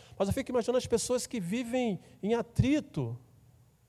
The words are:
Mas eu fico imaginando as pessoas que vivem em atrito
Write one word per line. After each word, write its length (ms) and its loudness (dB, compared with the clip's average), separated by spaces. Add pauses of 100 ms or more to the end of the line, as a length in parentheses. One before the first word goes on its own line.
(180)
Mas 100 2
eu 60 2
fico 180 -4
imaginando 260 2
as 80 0
pessoas 400 0
que 140 -6
vivem 600 -2 (220)
em 140 0
atrito 840 0 (720)